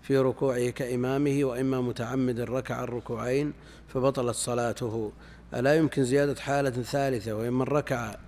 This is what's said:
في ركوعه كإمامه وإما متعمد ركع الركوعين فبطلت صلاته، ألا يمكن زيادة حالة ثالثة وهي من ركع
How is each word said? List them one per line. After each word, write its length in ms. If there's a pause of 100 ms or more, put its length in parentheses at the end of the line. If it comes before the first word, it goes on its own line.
في 160
ركوعه 520
كإمامه 720
وإما 380
متعمد 580
ركع 440
الركوعين 720 (400)
فبطلت 420
صلاته، 760 (420)
ألا 220
يمكن 280
زيادة 380
حالة 280
ثالثة 640
وهي 180
من 100
ركع 540 (120)